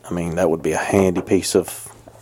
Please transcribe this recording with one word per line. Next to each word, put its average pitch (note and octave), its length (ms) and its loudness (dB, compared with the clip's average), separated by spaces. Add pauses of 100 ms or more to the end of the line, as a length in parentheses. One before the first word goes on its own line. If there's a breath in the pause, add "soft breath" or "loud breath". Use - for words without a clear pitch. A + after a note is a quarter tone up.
(100)
I - 20 -8
mean, E2+ 220 -4
that F2 160 2
would D#2+ 120 0
be D#2 100 0
a D2 40 -2
handy F#2 460 2
piece - 320 0
of - 340 -2 (320)